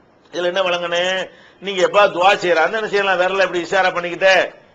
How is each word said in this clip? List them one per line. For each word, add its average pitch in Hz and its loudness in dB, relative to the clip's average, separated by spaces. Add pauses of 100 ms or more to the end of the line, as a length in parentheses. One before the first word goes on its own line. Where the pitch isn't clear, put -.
(320)
இதுல 170 -6
என்ன 180 -2
விளங்குனே, 175 -2 (300)
நீங்க 190 -4
எப்ப 196 4
துஆ 185 2
செய்யறான்னு 170 0
என்ன 220 -4
செய்யலாம், 196 0
விரலை 190 0
இப்படி 180 0
இஷாரா 185 0
பண்ணிக்கிட்டே, 175 0 (220)